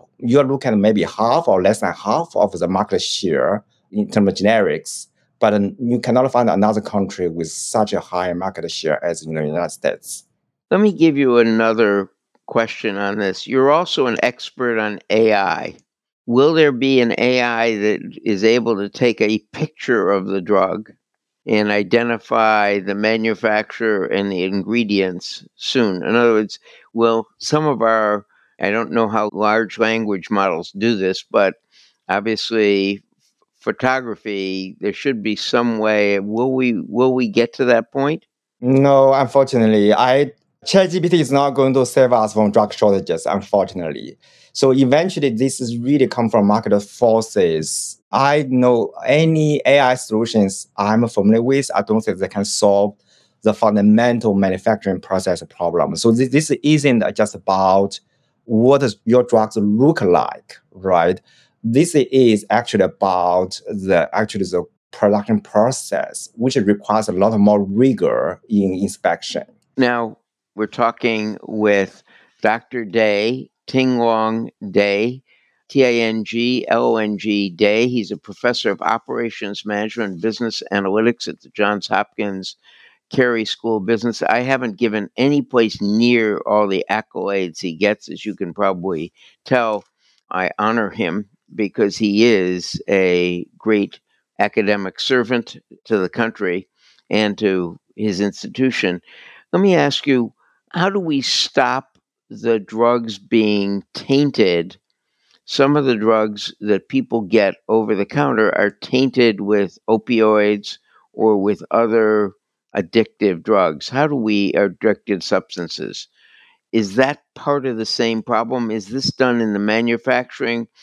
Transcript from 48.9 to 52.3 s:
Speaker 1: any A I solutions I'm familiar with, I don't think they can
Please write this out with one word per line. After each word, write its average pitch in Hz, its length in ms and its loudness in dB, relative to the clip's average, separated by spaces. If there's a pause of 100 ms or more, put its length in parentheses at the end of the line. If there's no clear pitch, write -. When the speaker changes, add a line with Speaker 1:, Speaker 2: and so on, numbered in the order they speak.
Speaker 1:
any 156 640 2
A 139 140 6
I 127 160 2
solutions 110 800 -2
I'm 110 320 2
familiar 110 340 2
with, 135 320 0
I 101 80 2
don't 107 180 0
think 98 180 -4
they 95 100 -4
can 101 160 -6